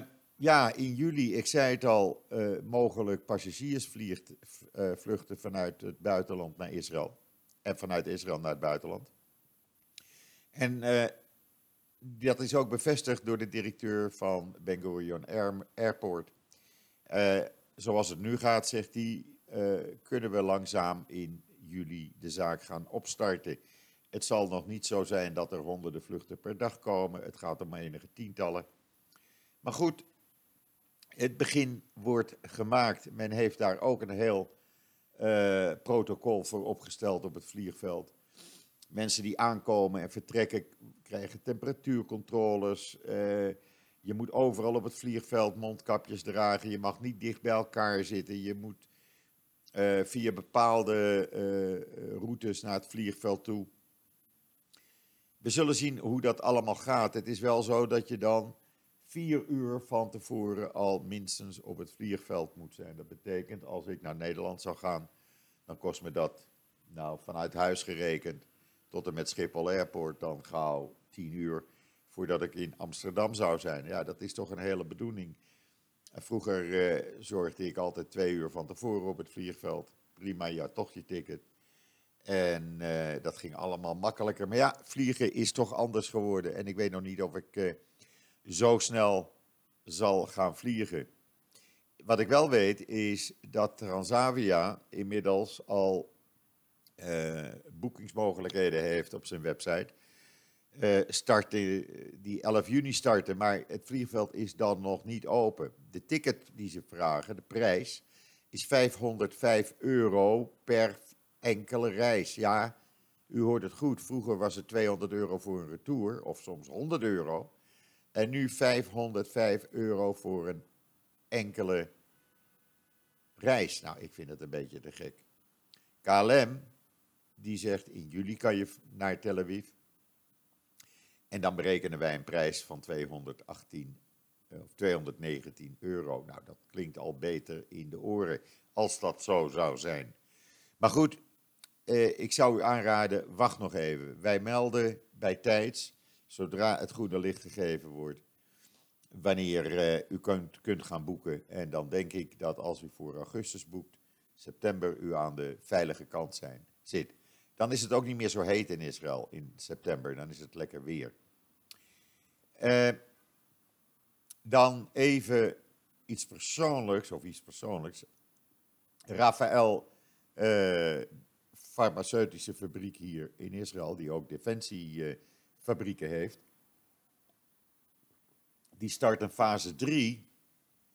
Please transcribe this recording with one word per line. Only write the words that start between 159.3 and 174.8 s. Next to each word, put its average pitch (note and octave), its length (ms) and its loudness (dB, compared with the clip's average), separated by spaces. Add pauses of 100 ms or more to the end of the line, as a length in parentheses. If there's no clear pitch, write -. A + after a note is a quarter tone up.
in D2+ 240 -14
september. C#2+ 600 -6
Dan D2 140 -10
is D2+ 100 -16
het D2+ 160 -20
lekker D2+ 280 -8
weer. D2+ 300 -6 (1400)
Eh, B2 380 6 (1500)
dan B2+ 520 6
even B2 640 4 (500)
iets - 200 -8
persoonlijks, A2+ 880 0
of D#2 120 -8
iets F2 180 -12
persoonlijks. F2 640 -8 (1000)
Rafael, A2+ 840 4 (420)
eh, F2+ 680 4 (520)
farmaceutische G#2+ 1000 0
fabriek F#2+ 440 -10
hier D#2+ 380 -10
in F2+ 180 -12
Israël, F#2 420 -8
die D#2 160 -8
ook D#2+ 180 -6
defensie, E2 800 -6